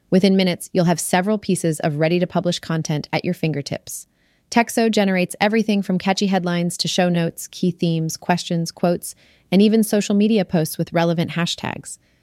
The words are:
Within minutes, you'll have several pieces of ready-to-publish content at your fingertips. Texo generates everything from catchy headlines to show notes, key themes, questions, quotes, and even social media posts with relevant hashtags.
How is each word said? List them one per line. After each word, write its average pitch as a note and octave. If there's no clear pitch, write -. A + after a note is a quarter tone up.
Within F#3+
minutes, F3+
you'll F3+
have E3
several G3
pieces E3+
of D3
ready-to-publish F3
content D#3+
at -
your F3
fingertips. -
Texo A#3
generates F#3+
everything G#3+
from F#3
catchy F#3+
headlines F3
to -
show F3+
notes, E3+
key -
themes, E3
questions, E3+
quotes, -
and F#3+
even G#3+
social G#3
media G#3
posts D#3+
with -
relevant E3+
hashtags. -